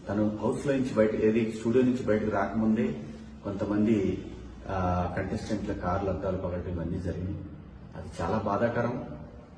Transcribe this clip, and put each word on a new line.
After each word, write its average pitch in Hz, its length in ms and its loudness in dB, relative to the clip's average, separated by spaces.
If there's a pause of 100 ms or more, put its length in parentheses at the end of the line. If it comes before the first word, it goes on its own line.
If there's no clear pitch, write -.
తను 107 280 2
హౌస్‌లో 131 360 0
నుంచి 127 200 0
బయట, 110 220 6
ఏది 110 360 4
స్టూడియో 123 320 4
నుంచి 117 200 2
బయటకు 104 260 2
రాకముందే 104 760 2 (400)
కొంతమంది, 104 840 2 (420)
ఆ, 90 500 0
కంటెస్టెంట్ల 101 560 -2
కార్లు 95 360 0
అద్దాలు 92 280 0
పగలటం 90 340 -4
ఇవన్నీ 87 280 -2
జరిగినాయి. 90 460 -4 (500)
అది 82 120 -12 (140)
చాలా 95 160 0
బాధాకరం. 117 800 0 (400)